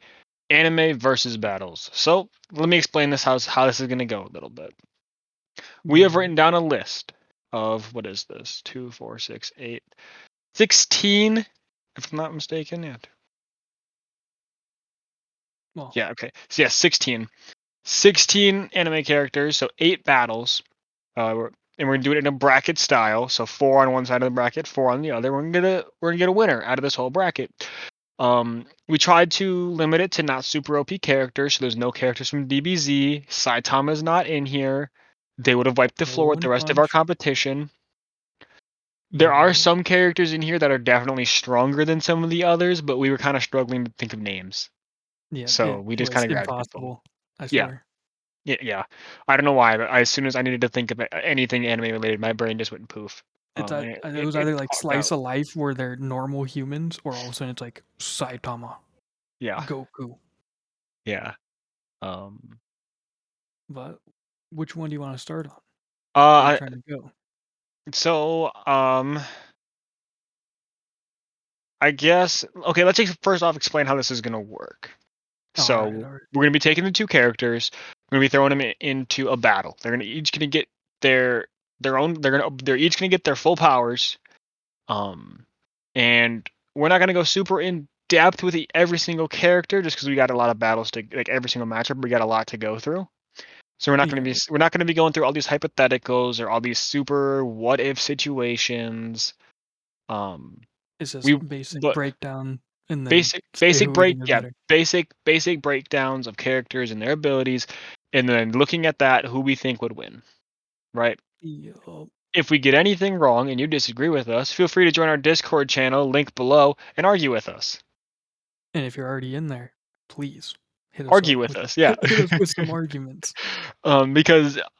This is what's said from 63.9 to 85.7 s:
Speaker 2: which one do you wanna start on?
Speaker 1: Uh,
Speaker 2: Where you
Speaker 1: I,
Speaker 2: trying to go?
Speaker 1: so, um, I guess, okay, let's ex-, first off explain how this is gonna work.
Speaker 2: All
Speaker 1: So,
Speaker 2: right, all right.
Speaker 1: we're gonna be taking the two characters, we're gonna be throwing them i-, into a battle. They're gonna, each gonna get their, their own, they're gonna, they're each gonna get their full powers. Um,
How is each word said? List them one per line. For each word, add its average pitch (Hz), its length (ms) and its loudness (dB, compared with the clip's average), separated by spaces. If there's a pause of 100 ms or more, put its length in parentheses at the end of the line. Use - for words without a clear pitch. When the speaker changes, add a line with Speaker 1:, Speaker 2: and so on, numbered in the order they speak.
Speaker 2:
which 156 260 -10
one 160 140 -10
do 151 40 -8
you 143 60 -10
wanna 135 180 -12
start 156 280 -10
on? - 140 -20 (540)
Speaker 1:
Uh, 147 280 10
Speaker 2:
Where 139 80 6
you 147 40 2
Speaker 1:
I, - 40 -2
Speaker 2:
trying 127 240 -12
to - 60 -
go? 139 240 -14 (800)
Speaker 1:
so, 160 600 0 (140)
um, 135 520 2 (2500)
I 147 100 4
guess, 165 540 2 (200)
okay, 170 200 2
let's 185 140 4
ex-, 185 240 0
first 185 200 0
off 165 140 0
explain 147 300 -2
how 135 100 0
this 127 140 -4
is 123 100 -4
gonna 113 200 -6
work. - 500 -18 (680)
Speaker 2:
All - 60 0
Speaker 1:
So, 113 200 2
Speaker 2:
right, 107 200 -8
all 135 80 -16
right. 139 80 -18 (120)
Speaker 1:
we're 139 120 2
gonna 147 80 6
be 151 80 2
taking 156 240 2
the 190 80 -2
two 214 160 -2
characters, 120 640 2 (400)
we're 139 80 0
gonna 135 60 4
be 135 40 2
throwing 139 220 4
them 139 100 0
i-, 123 200 -4
into 135 500 -4
a 127 60 2
battle. 107 460 0
They're 117 100 -4
gonna, 120 120 -4
each 143 280 -6
gonna 151 140 -4
get 147 220 -2 (320)
their, 127 480 2 (320)
their 135 180 0
own, 160 160 0
they're 143 240 0
gonna, 139 260 -2
they're 131 120 2
each 151 220 2
gonna 190 120 -2
get 180 140 2
their 143 120 0
full 165 200 2
powers. 123 640 2 (680)
Um, 95 560 -8 (500)